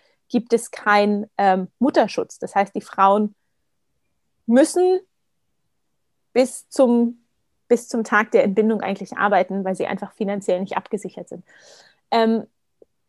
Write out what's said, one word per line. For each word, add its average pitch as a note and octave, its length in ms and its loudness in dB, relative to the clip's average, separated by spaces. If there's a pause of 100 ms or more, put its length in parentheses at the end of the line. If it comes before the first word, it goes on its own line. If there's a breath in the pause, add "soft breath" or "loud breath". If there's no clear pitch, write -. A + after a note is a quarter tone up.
(280 soft breath)
gibt A#3+ 240 -2
es A3+ 200 -2
keinen, G#3 640 0
ähm, F#3+ 300 0 (100)
Mutterschutz. A#3+ 640 -2
Das - 160 -12
heißt, G3 180 0
die G#3 60 -8
Frauen G3+ 560 0 (1080)
müssen F4+ 520 2 (1300)
bis - 360 -2
zum, A#3+ 540 2 (460)
bis A#3+ 180 0
zum A#3 160 -4
Tag G#3+ 300 0
der G3+ 100 4
Entbindung G#3+ 380 0
eigentlich F#3+ 360 -8
arbeiten, F#3+ 480 0
weil F#3 120 -4
sie - 100 -4
einfach G3 280 -10
finanziell G3 460 -4
nicht F#3+ 160 -8
abgesichert - 520 -10
sind. F3+ 160 -18 (640 soft breath)
Ähm, A3+ 340 0 (640)